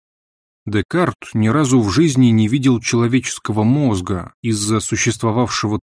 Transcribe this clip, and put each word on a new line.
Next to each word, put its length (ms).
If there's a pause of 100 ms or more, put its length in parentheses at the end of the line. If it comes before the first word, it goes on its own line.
(640)
Декарт 680
ни 140
разу 320
в 100
жизни 380
не 220
видел 320
человеческого 800
мозга 720 (100)
из-за 380
существовавшего 1000